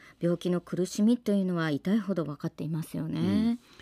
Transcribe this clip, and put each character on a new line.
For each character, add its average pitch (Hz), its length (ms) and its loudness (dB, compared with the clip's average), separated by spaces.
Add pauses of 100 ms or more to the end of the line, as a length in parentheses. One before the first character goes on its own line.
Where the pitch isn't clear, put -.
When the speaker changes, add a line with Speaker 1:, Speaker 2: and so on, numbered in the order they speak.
(200)
Speaker 1:
病 170 160 2
気 175 140 -2
の 180 100 2
苦 180 260 -4
し - 160 -2
み 240 160 4
と 220 120 -4
い 202 120 2
う - 20 0
の 180 100 0
は 160 160 0
痛 151 240 0
い 226 60 2
ほ 190 140 -2
ど 165 100 -2
分 147 120 -6
か - 120 -6
っ - 20 -2
て - 140 -10
い 151 40 -4
ま 160 140 -2
す - 140 -10
よ 160 100 -4
ね。 160 140 -4
Speaker 2:
う - 20 2
ん。 220 380 2 (220)